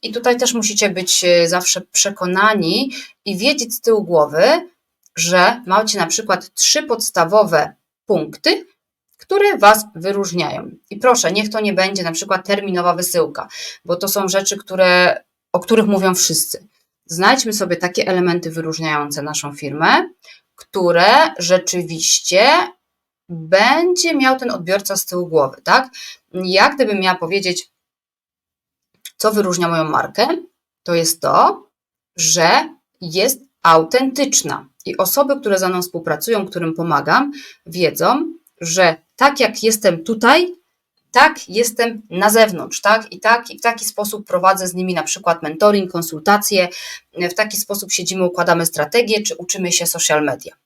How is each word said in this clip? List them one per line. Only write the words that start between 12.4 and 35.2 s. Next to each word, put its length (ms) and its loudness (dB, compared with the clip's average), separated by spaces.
terminowa 480 0
wysyłka, 520 -2
bo 100 -2
to 120 -6
są 200 -2
rzeczy, 300 -2
które, 680 2
o 80 0
których 260 2
mówią 300 2
wszyscy. 520 -4
Znajdźmy 480 0
sobie 220 -2
takie 320 -4
elementy 440 0
wyróżniające 680 -6
naszą 340 -8
firmę, 540 0
które 840 4
rzeczywiście 1120 0
będzie 840 2
miał 240 2
ten 120 -6
odbiorca 440 -4
z 100 -6
tyłu 220 -6
głowy, 360 0
tak? 260 2
Ja 360 2
gdybym 300 0
miała 160 0
powiedzieć, 580 -4
co 80 2
wyróżnia 360 0
moją 160 0
markę, 440 -2
to 120 -2
jest 260 -2
to, 460 2
że 540 2
jest 400 -2
autentyczna. 1040 2
I 120 -8
osoby, 420 0